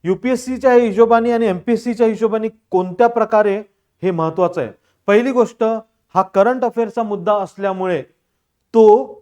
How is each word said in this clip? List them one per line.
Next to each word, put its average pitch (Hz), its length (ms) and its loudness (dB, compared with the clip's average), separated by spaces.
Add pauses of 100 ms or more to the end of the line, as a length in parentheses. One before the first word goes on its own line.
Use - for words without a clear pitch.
युपीएससीच्या 254 680 -2
हिशोबाने 233 580 4
आणि 233 140 -2
एमपीएससीच्या 226 600 -2
हिशोबाने 220 400 -2
कोणत्या 185 600 -2
प्रकारे 214 560 0 (400)
हे 185 80 0
महत्त्वाचं 165 500 -2
आहे. 110 100 -8 (360)
पहिली 233 240 2
गोष्ट, 240 320 -2 (520)
हा 190 60 2
करंट 226 440 0
अफेअर्सचा 233 380 -4
मुद्दा 208 300 -4
असल्यामुळे 190 680 -4 (720)
तो 220 480 4